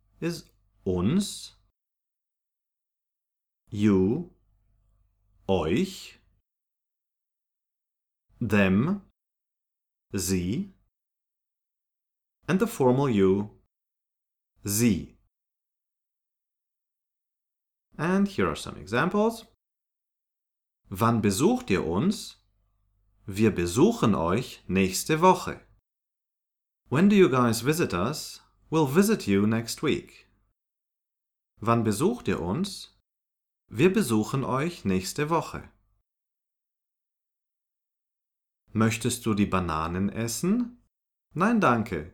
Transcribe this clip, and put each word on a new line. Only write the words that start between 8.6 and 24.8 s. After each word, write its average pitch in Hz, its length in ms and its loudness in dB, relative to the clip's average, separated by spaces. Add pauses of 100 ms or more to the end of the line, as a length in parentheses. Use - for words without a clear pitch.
sie. 95 600 -2 (1700)
And 180 120 0
the 220 80 2
formal 135 420 2
you, 101 400 4 (1120)
sie. 101 540 0 (2750)
And 190 300 0
here 104 200 0
are 76 80 -2
some - 220 -12
examples. 185 680 -2 (1400)
Wann 113 320 0
besucht 113 480 0
ihr 92 160 0
uns? 107 520 -2 (880)
Wir 104 260 2
besuchen 104 640 2
euch 87 520 -4
nächste 95 540 -2